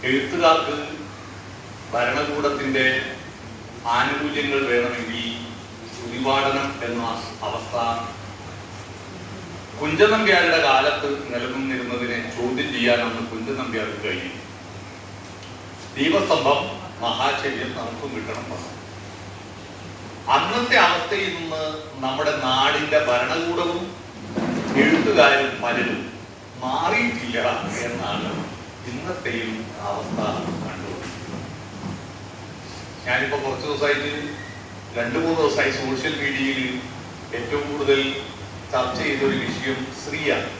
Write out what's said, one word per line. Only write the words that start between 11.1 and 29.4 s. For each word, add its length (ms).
നിലനിന്നിരുന്നതിനെ 1000
ചോദ്യം 360
ചെയ്യാൻ 280
അന്ന് 300
കുഞ്ചൻ 260
നമ്പ്യാർക്ക് 480
കഴിയും. 360
ദീപസ്തംഭം 840
മഹാചര്യം 760
നമുക്കും 400
കിട്ടണം 180
പറഞ്ഞു. 400
അന്നത്തെ 440
അവസ്ഥയിൽ 580
നിന്ന് 480
നമ്മുടെ 320
നാടിന്റെ 640
ഭരണകൂടവും 1000
എഴുത്തുകാരും 840
പലരും 500
മാറിയിട്ടില്ല 800
എന്നാണ് 680
ഇന്നത്തെയും 960